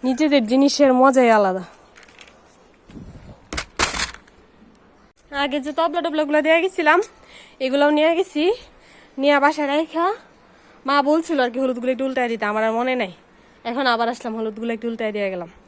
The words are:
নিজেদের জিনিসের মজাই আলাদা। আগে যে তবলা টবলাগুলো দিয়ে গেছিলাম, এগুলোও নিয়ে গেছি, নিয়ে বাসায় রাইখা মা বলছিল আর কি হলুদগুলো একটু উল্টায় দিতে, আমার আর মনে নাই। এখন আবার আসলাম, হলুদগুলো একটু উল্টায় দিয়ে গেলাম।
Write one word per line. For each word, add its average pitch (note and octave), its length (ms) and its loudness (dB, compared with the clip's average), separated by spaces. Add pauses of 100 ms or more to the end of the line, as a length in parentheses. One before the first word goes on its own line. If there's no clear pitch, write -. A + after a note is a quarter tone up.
নিজেদের C4 440 2
জিনিসের C4+ 460 4
মজাই B3+ 380 6
আলাদা। F#3+ 320 2 (3750)
আগে C#4+ 240 -2
যে C#4 120 -8
তবলা E4 300 -2
টবলাগুলো D4+ 400 0
দিয়ে D#4+ 200 4
গেছিলাম, E4+ 400 2 (580)
এগুলোও C#4 300 2
নিয়ে D4+ 260 2
গেছি, F4 380 0 (640)
নিয়ে C#4+ 220 2
বাসায় D4 280 0
রাইখা D#4+ 460 -2 (720)
মা C#4+ 160 2
বলছিল D4+ 380 0
আর B3 120 0
কি A#3 80 -6
হলুদগুলো B3+ 320 -2
একটু B3+ 140 -2
উল্টায় C4 220 -2
দিতে, A3+ 180 -4
আমার G#3+ 180 -2
আর A3 80 0
মনে B3 240 -2
নাই। G#3 160 -4 (520)
এখন B3 240 -4
আবার A#3 220 0
আসলাম, A#3 260 -8
হলুদগুলো A3 380 -6
একটু A3+ 140 -8
উল্টায় A3+ 240 -6
দিয়ে G3+ 180 -4
গেলাম। F3 200 -8 (180)